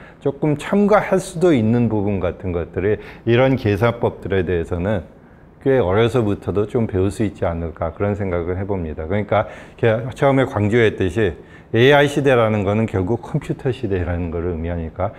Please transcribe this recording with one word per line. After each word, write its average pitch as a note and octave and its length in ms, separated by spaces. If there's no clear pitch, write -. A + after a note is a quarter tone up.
조금 C#3+ 380
참가할 G3 640
수도 E3+ 340
있는 A#2 360
부분 G2+ 300
같은 F2 340
것들이 F#2 440
이런 B2+ 300
계산법들에 G#2 920
대해서는 F2 580
꽤 C3+ 160
어려서부터도 G#2 880
좀 A2+ 220
배울 G2 240
수 A2 120
있지 G2+ 220
않을까 E2 480
그런 G2+ 220
생각을 F2+ 420
해봅니다. E2+ 480
그러니까 G2+ 420
제가 A#2+ 360
처음에 C3+ 300
강조했듯이 G#2 880
에이아이 C#3+ 320
시대라는 A#2 560
거는 G#2+ 240
결국 G2 340
컴퓨터 - 500
시대라는 F2 600
걸 E2+ 160
의미하니까 E2+ 720